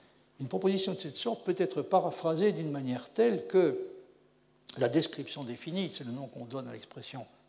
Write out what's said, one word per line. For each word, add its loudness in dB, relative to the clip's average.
une -4
proposition 2
de -6
cette -8
sorte -4
peut 2
être 0
paraphrasée 4
d'une -2
manière -2
telle 2
que 6
la 4
description -2
définie, -4
c'est -10
le -6
nom -6
qu'on -14
donne -8
à -10
l'expression -12